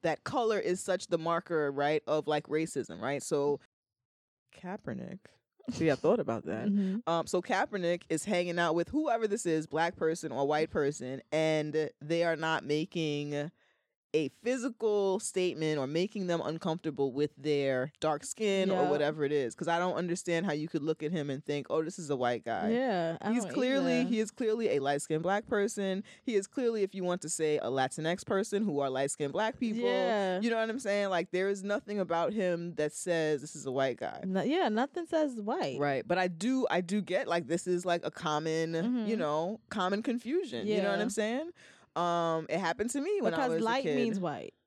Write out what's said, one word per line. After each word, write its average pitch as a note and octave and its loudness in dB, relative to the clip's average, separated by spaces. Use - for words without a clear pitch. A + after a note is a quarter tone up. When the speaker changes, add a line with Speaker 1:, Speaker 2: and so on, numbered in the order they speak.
Speaker 1:
that D#3+ -2
color A3 0
is F3+ 0
such F#3 -2
the E3+ 0
marker, D#3+ 0
right, C#3+ 2
of, D3 0
like, D3+ 0
racism, C#3 -2
right? B2+ -2
So C#3+ 0
Kaepernick. - -10
See, D#3+ 2
I C3+ 2
thought G3+ 2
about - -2
that. - -2
Speaker 2:
Mm-hmm. G3 2
Speaker 1:
Um, E3+ 0
so F3+ 0
Kaepernick F3+ 0
is D#3+ -2
hanging F3 0
out E3+ 2
with E3+ 0
whoever A#3+ 0
this G3+ -2
is, D#3+ 2
black E3 0
person D#3+ -2
or C3+ 0
white D3+ 2
person, C#3 -2
and D#3 0
they E3 0
are E3 2
not D#3+ 0
making D3 -2
a D#3 2
physical A3 0
statement D#3 0
or C3+ 0
making F3+ -2
them E3+ 2
uncomfortable D#3+ -2
with C#3+ 0
their C#3 0
dark D#3 0
skin G3 2
or F#3 2
Speaker 2:
Yeah. C#3+ 4
Speaker 1:
whatever D3 2
it C#3+ 2
is. C3+ 0
'Cause D#3+ -4
I E3+ 2
don't F3+ 2
understand E3+ 0
how E3+ 0
you D3+ -2
could D3 -4
look D#3 -2
at C#3+ -2
him C#3+ -2
and C#3 -4
think, C#3+ -2
"Oh, D#3+ 2
this D#3 -6
is D#3+ -10
a C#3+ 0
white B2 2
guy." A2+ 0
Speaker 2:
Yeah, G3 0
I G#3+ -2
Speaker 1:
He's A#3 0
Speaker 2:
don't F3+ -6
Speaker 1:
clearly, B3+ 2
Speaker 2:
either. B3 0
Speaker 1:
he A3+ 2
is G#3+ 0
clearly A3+ 0
a C#3+ 2
light-skinned D3 0
black G3 0
person. G3+ 0
He A#3 0
is G3 2
clearly, A3+ 0
if F#3+ -2
you F#3+ -4
want F3+ 0
to D3+ -10
say, D3+ 2
a - -2
Latinx C3+ 0
person G3+ 0
who D3 0
are C#3 0
light-skinned C#3 0
black A3 0
people. A3+ -2
Speaker 2:
Yeah. G#3+ 2
Speaker 1:
You A3+ 0
know A3+ 2
what A3 0
I'm A3 -4
saying? G3+ 0
Like, F3 0
there F#3 2
is G3 -2
nothing G3+ -2
about E3+ 2
him F3 0
that D3+ 0
says, D#3 0
"This D3+ -12
is C#3+ -10
a C3 -4
white C3+ 2
guy." - -6
Speaker 2:
No, F#3+ 0
yeah, D4+ 2
nothing C4+ -2
says D4+ 0
white. G3+ -2
Speaker 1:
Right. C#3 0
But F3 2
I F#3 2
do, A#3 0
I F3 2
do F#3+ 0
get, F3 -2
like, E3+ 0
this E3+ -2
is, F3+ 0
like, F3 0
a - -2
common, D#3+ 0
Speaker 2:
Mm-hmm. A3 0
Speaker 1:
you A3 0
know, E3 -2
common A3+ 0
confusion. A#3+ -2
You G#3+ 2
know G3+ 2
what G3+ 2
Speaker 2:
Yeah. G#3 0
Speaker 1:
I'm G3+ 0
saying? A#3 -2
Um, E3+ 0
it D#3+ 0
happened G3 -2
to C#4+ -2
me G4 0
when G3 2
I - 0
Speaker 2:
Because B3+ 2
Speaker 1:
was - 0
a - 0
Speaker 2:
light A#3+ 0
Speaker 1:
kid. D#3 2
Speaker 2:
means A3+ 0
white. D#3+ -6